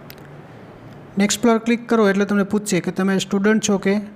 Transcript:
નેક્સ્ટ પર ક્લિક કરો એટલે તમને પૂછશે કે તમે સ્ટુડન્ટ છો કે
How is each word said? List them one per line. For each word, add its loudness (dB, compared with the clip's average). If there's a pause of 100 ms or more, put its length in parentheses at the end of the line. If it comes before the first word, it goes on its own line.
(1200)
નેક્સ્ટ 0
પર 4
ક્લિક -2
કરો 4
એટલે 2
તમને 0
પૂછશે -2
કે -4
તમે 0
સ્ટુડન્ટ 0
છો 2
કે 0 (160)